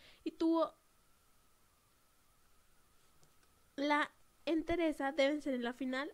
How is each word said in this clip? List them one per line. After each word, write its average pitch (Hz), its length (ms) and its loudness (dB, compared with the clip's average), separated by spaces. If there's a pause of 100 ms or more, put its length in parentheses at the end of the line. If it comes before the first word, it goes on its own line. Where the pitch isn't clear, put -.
(240)
y 320 80 -6
tuvo 330 420 0 (3000)
la 294 360 0 (340)
entereza 311 640 0
de 277 160 2
vencer 294 260 -2
en 247 100 -2
la 240 100 -4
final 262 400 -6